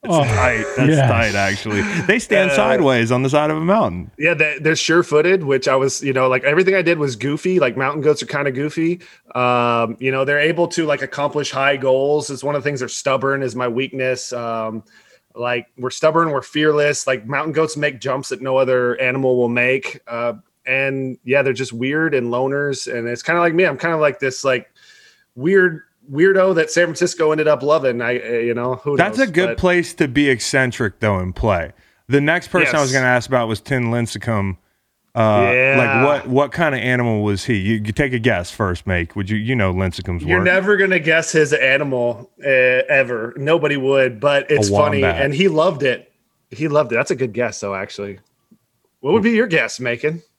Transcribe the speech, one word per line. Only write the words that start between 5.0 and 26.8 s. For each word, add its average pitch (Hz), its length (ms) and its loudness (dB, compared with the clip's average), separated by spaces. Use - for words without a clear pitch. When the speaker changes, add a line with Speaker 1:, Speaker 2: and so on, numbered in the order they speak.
Speaker 3:
which 135 220 0
I 135 100 4
was, 135 260 0
you 139 100 -2
know, 131 160 2
like, 127 160 0
everything 175 300 2
I 185 80 2
did 165 160 2
was 135 180 -4
goofy. 151 420 -2
Like, 127 200 2
mountain 139 240 -4
goats 147 200 2
are 127 40 -10
kinda 143 260 -2
goofy. 160 480 -4
Um, 120 680 0
you 131 120 -2
know, 135 140 0
they're 143 120 0
able 160 300 0
to, 170 160 -2
like, 143 160 -2
accomplish 143 520 -4
high 139 260 0
goals. 139 500 0
It's 131 160 -10
one 147 100 -2
of 143 80 -4
the 143 60 -2
things 143 120 -4
they're 123 100 -6
stubborn 135 520 -2
is 117 140 -6
my 127 100 -4
weakness. 131 680 -4
Um, 113 480 -6
like, 120 340 -4
we're 127 100 -4
stubborn, 160 440 2
we're 131 100 -2
fearless. 147 640 0
Like, 123 200 -2
mountain 143 280 -4
goats 156 200 0
make 147 240 -4
jumps 131 300 -6
that 120 140 -8
no 131 160 0
other 123 420 2
animal 131 380 0
will 120 100 2
make. 123 580 0
Uh, 117 280 -4
and 135 580 -4
yeah, 135 160 2
they're 135 140 2
just 127 180 -6
weird 143 420 -2
and 120 160 0
loners. 135 640 -2
And 117 140 -4
it's 120 140 -8
kinda 170 180 0
like 170 140 2
me. 180 100 4
I'm 143 140 0
kinda 165 180 -2
like 147 240 2
this, 135 240 -4
like, 127 240 0
weird 170 460 2
weirdo 190 420 4
that 160 160 0
San 175 140 4